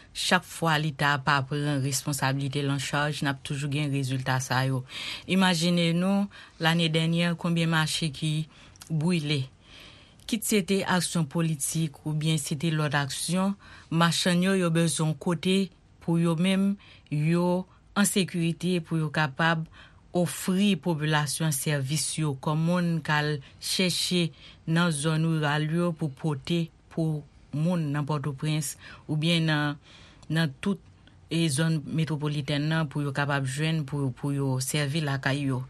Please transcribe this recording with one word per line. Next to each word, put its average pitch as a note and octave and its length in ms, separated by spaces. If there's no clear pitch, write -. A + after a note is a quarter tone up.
chaque - 280
fois D#3+ 340
l'État C#3+ 400
pas C#3 240
prend D3 400
responsabilité C#3 880
en C#3 80
charge, D3 460
n'a C#3 100
toujours C#3+ 360
gain C#3+ 200
résultat C3 500
ça C3 260
yo. C3 180
Imaginez-nous F3+ 1000
l'année E3 300
dernière E3 460
combien E3 320
marché D#3+ 440
qui D#3 360
brûlait. D3+ 540
Quitte A3+ 160
c'était G3 440
action E3+ 380
politique D#3+ 800
ou D#3 80
bien D#3 240
c'était D#3 320
l'autre D3+ 280
action, F3+ 580
machin E3+ 520
yo F#3+ 120
yo F3+ 160
besoin D#3+ 440
côté F#3 580
pour E3+ 200
yo E3+ 160
même F#3+ 400
yo F3 540
en G3+ 100
sécurité E3+ 760
pour D#3+ 180
yo D#3 100
capable D#3+ 560
offrir F#3 640
population D3+ 760
service C#3+ 680
yo D3+ 160
comme D#3 280
moun E3+ 380
kal D3+ 380
chercher F3 720
dans E3+ 240
zone D#3 340
rurale D3+ 480
yo F3 180
pour D#3+ 200
porter D#3+ 580
pour D#3 320
moun D#3+ 400
dans D3 120
Port-au-Prince D3+ 760
ou D#3 80
bien E3 260
dans, D3 340
dans D#3 220
toute G3+ 180
et E3 180
zone D#3+ 380
métropolitaine D3 840
nan, D#3+ 180
pour D3 140
yo C#3+ 100
capable C#3 360
joindre D#3 380
pour, C#3 280
pour C#3+ 200
yo C3+ 260
servir D3 440
la C#3 140
caille C#3 300
yo. C3 220